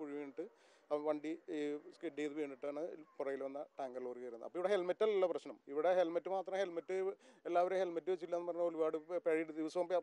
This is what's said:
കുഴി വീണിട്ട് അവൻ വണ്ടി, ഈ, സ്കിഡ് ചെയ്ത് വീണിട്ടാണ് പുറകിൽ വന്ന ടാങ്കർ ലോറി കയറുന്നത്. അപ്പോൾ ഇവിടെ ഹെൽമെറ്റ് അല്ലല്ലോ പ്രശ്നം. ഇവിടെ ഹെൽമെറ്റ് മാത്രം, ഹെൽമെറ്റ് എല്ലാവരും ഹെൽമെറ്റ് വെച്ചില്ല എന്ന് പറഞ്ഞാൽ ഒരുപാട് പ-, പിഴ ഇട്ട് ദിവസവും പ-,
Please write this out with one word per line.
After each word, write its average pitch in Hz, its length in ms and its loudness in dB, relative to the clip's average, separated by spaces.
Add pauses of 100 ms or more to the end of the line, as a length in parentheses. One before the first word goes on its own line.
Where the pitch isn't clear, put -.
കുഴി 147 180 -6
വീണിട്ട് 147 260 -8 (460)
അവൻ 151 180 2
വണ്ടി, 151 240 -2 (240)
ഈ, - 20 -2 (360)
സ്കിഡ് 147 260 -8
ചെയ്ത് 147 180 -2
വീണിട്ടാണ് 143 440 -6 (340)
പുറകിൽ 135 300 -4
വന്ന 139 140 -8 (180)
ടാങ്കർ 127 280 -6
ലോറി 123 160 -8
കയറുന്നത്. 117 260 -10
അപ്പോൾ 156 100 -6
ഇവിടെ 180 160 2
ഹെൽമെറ്റ് 180 320 2
അല്ലല്ലോ 196 260 6
പ്രശ്നം. 139 240 -6 (160)
ഇവിടെ 156 260 4
ഹെൽമെറ്റ് 170 380 2
മാത്രം, 185 260 -2
ഹെൽമെറ്റ് 170 320 -2 (540)
എല്ലാവരും 180 340 4
ഹെൽമെറ്റ് 170 320 0
വെച്ചില്ല 170 240 -4
എന്ന് 175 120 -2
പറഞ്ഞാൽ 170 200 2
ഒരുപാട് 160 260 2 (120)
പ-, 175 180 -2
പിഴ 160 160 4
ഇട്ട് 160 180 -6
ദിവസവും 165 300 0
പ-, 175 120 2